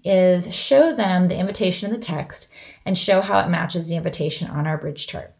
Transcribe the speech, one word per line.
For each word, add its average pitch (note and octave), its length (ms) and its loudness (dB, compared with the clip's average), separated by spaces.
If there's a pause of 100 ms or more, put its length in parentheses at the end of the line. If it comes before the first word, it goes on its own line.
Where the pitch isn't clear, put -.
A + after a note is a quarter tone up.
is F#3 480 4
show D4+ 400 4
them F#3 320 2
the F3 120 0
invitation G3 520 -2
in A3 40 -2
the A3+ 100 -6
text D3 440 -8 (380)
and F#3 120 0
show F#3+ 240 2
how G3 180 2
it F3 100 0
matches E3 380 -2
the E3+ 80 -4
invitation D#3+ 540 -4
on D3 180 -2
our D#3 100 -2
bridge - 300 -8
chart. - 320 -12